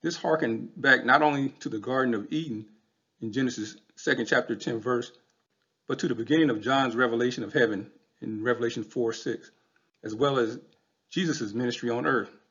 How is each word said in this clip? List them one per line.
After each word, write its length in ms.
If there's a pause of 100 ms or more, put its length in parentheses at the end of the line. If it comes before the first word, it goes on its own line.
This 160
harkened 580
back 300
not 160
only 280 (120)
to 80
the 100
Garden 340
of 200
Eden 340 (540)
in 100
Genesis 460 (180)
second 300
chapter 320
ten 240
verse, 280 (760)
but 120
to 100
the 60
beginning 340
of 100
John's 380
revelation 480
of 80
heaven 360 (300)
in 240
Revelation 400
four 300
six, 360 (540)
as 100
well 260
as 200 (500)
Jesus' 440
ministry 360
on 160
earth. 300 (160)